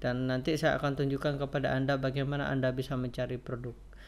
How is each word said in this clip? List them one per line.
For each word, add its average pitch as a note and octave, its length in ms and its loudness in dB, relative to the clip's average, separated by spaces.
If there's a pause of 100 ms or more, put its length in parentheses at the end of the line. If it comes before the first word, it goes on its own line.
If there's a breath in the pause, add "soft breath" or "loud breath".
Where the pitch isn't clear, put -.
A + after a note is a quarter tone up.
dan B2+ 260 0
nanti B2+ 320 2
saya C#3+ 220 4
akan C#3 180 0
tunjukkan C#3 400 0
kepada C3+ 380 0
Anda C3+ 240 2
bagaimana C#3 480 0
Anda C3 240 2
bisa C3 260 -2
mencari B2+ 400 -2
produk B2 380 -6 (320 loud breath)